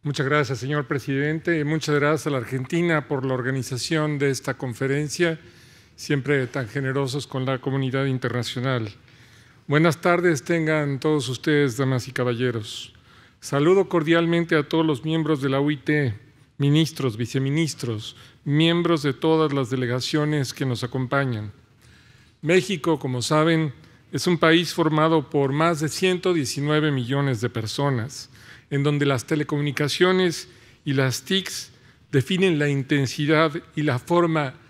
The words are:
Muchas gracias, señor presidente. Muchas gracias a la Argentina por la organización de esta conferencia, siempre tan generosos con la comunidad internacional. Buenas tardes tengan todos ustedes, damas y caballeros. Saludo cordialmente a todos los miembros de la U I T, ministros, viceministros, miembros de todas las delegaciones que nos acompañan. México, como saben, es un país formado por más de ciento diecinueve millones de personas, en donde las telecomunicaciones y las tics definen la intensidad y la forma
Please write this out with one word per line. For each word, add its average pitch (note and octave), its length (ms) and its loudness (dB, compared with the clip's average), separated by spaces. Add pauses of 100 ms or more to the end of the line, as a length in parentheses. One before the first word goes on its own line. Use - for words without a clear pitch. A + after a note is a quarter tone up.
Muchas C#3 220 -2
gracias, C#3 320 0
señor C#3+ 260 -4
presidente. D3 800 -2
Muchas D3+ 300 0
gracias D3 320 0
a - 20 -2
la C#3 80 0
Argentina D3+ 720 -2
por C3+ 180 -2
la C3 80 0
organización C3+ 840 -2
de C#3 100 2
esta C3 240 -4
conferencia, C#3 880 -2 (560)
siempre C#3 500 0
tan B2 220 -6
generosos C3+ 580 -4
con C3 180 -6
la C3 140 -2
comunidad C3+ 480 -2
internacional. B2 880 -4 (720)
Buenas D#3 360 4
tardes F3 420 2
tengan D#3 560 0
todos D3+ 280 0
ustedes, C#3 500 2
damas C3 300 0
y B2+ 40 -14
caballeros. A#2+ 800 -4 (460)
Saludo F3 500 2
cordialmente E3+ 680 2
a D3 140 0
todos D#3+ 160 2
los C#3 180 0
miembros D#3 380 0
de C#3 80 -2
la C3+ 100 2
U D3 120 2
I C#3+ 60 -2
T, C#3+ 360 0 (460)
ministros, C#3 580 2
viceministros, C3+ 1000 -4 (280)
miembros E3 580 2
de C#3 120 0
todas D#3+ 400 2
las C3 180 -2
delegaciones C3+ 840 -2
que C3+ 140 -4
nos B2 160 -2
acompañan. B2+ 680 -2 (920)
México, E3+ 560 0
como B2+ 240 -4
saben, D#3+ 500 2 (380)
es D3 160 -2
un F3 100 2
país E3 340 4
formado D#3 600 2
por C#3 200 2
más D#3 280 2
de D3+ 100 -2
ciento F#3 460 0
diecinueve D3+ 560 0
millones C3 500 0
de A#2+ 80 0
personas, A#2+ 800 -4 (420)
en C#3+ 100 0
donde C#3+ 240 2
las C3+ 200 0
telecomunicaciones D3+ 1200 0 (360)
y C#3+ 80 -2
las C3 280 0
tics - 500 -4 (400)
definen F3 460 2
la D3 100 2
intensidad C#3+ 840 2 (240)
y D3+ 80 -2
la B2+ 160 2
forma D#3+ 560 0 (140)